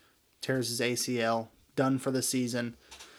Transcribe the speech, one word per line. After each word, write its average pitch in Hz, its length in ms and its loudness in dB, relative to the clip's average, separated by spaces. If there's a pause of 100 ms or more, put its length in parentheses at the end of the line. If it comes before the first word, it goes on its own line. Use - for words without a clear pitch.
(420)
tears 131 260 0
his 120 140 -4
A 120 140 2
C 120 260 0
L, 113 280 2 (260)
done 135 220 4
for 131 120 -2
the 131 120 0
season. 120 540 -2 (420)